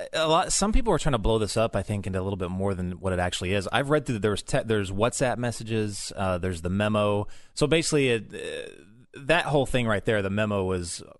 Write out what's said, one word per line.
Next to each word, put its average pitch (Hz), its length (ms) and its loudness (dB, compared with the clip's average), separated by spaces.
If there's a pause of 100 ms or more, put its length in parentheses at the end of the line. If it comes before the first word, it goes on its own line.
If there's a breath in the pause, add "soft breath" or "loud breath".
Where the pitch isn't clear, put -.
(140)
a 160 140 2
lot, 160 260 4
some 208 180 2
people 226 220 4
are 147 60 4
trying 151 140 2
to 120 40 2
blow 110 220 2
this 104 180 -2
up, 113 180 2
I 101 60 0
think, 101 240 -4
into 95 140 -2
a - 20 -4
little 98 160 -2
bit 90 140 -4
more 95 240 0
than 90 240 -4
what 92 140 -2
it 90 60 0
actually 90 360 0
is. 98 160 0
I've 139 180 0
read 147 160 2
through, 117 140 -2
there 107 100 2
was 98 140 -2
te-, 135 200 0
there's 104 280 0
WhatsApp 117 480 0
messages, 110 760 -4
uh, 92 220 0
there's 87 240 -4
the 87 80 -4
memo. 104 560 0 (300 soft breath)
So 151 100 0
basically, 147 440 2
it, 107 220 -2
uh, 87 920 -12
that 151 240 2
whole 143 200 2
thing 123 220 0
right 101 180 0
there, 110 160 2
the 95 80 0
memo 104 360 0
was 90 360 -4 (180)